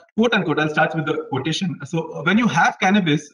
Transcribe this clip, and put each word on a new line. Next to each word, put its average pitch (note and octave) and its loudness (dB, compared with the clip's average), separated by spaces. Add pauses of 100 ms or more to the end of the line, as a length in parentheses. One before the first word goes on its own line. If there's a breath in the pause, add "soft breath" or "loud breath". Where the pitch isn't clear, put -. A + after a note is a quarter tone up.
(160 loud breath)
quote A3+ 2
unquote, F#3 0
I'll D3+ 0
start D#3 0
with D3+ -2
the D#3 -4
quotation. C#3+ -4
So, E3 -6
uh, D#3+ -10
"When F#3 2
you A#3+ 2
have D3 2
cannabis, F#3 2